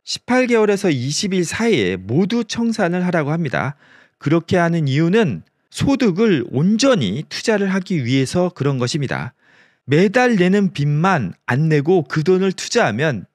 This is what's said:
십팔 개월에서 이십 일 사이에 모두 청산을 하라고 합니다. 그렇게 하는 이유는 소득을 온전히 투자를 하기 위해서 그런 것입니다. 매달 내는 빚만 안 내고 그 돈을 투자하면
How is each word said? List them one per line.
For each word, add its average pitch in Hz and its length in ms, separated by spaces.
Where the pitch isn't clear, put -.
십팔 254 420
개월에서 208 460
이십 147 420
일 185 100
사이에 151 520
모두 180 480
청산을 214 640
하라고 156 240
합니다. 139 440
그렇게 165 380
하는 170 300
이유는 160 540
소득을 208 800
온전히 165 800
투자를 196 440
하기 185 320
위해서 135 480
그런 139 240
것입니다. 123 560
매달 208 500
내는 185 360
빚만 147 600
안 143 220
내고 156 340
그 156 200
돈을 185 280
투자하면 143 840